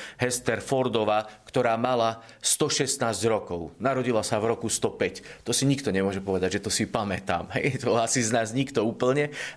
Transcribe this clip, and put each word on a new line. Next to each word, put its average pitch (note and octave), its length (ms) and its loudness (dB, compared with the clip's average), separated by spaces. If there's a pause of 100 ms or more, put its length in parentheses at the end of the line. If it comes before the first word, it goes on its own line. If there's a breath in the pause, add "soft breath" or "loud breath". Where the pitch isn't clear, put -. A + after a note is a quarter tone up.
(220 loud breath)
Hester B2 400 0
Fordová, A2 640 2 (240 loud breath)
ktorá A#2+ 320 2
mala A#2 400 0 (160 loud breath)
sto - 320 0
šestnásť A#2 560 0
rokov. F2 560 0
Narodila B2 400 2
sa A2 160 0
v A2+ 160 2
roku A2+ 160 -4
sto - 240 0
päť. - 320 -4 (160 loud breath)
To - 80 -10
si A#2+ 160 2
nikto C3+ 240 2
nemôže F#2+ 320 2
povedať, F#2+ 400 0
že G#2+ 80 -4
to - 0 -
si G#2+ 160 0
pamätám. F#2+ 640 -2
<laughs> - 60 -8
Hej, C3 240 -2
to A#2 160 2
asi A#2 240 0
z A2 80 0
nás A2+ 240 0
nikto C3+ 320 0
úplne. C3+ 480 0 (240 loud breath)